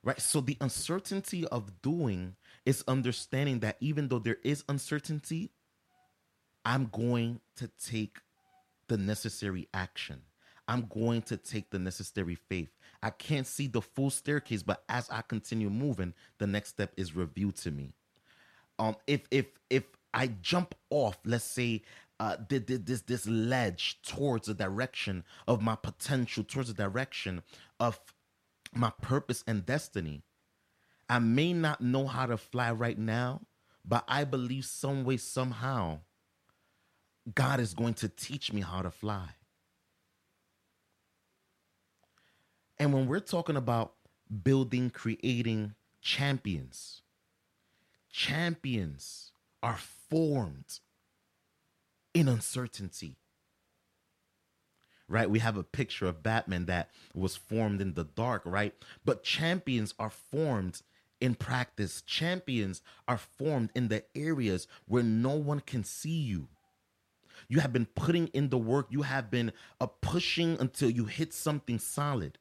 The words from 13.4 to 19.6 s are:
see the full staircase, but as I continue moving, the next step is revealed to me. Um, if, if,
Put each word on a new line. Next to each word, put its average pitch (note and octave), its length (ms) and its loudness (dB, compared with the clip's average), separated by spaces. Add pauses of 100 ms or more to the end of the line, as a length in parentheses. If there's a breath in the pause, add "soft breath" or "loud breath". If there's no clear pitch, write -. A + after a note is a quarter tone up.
see - 220 -6
the A#2 140 0
full C#3 280 -2
staircase, C3+ 540 -2
but - 240 -2
as A#2+ 220 -2
I A2+ 120 -6
continue A2 480 -2
moving, G2+ 440 0 (240 loud breath)
the G2+ 100 0
next G2+ 220 0
step - 260 -4
is F2 200 -4
revealed F#2 420 -2
to - 140 -6
me. C#2 220 -8 (840 soft breath)
Um, A2 180 0 (100)
if, C#3 160 2 (100)
if, C3 160 4 (220)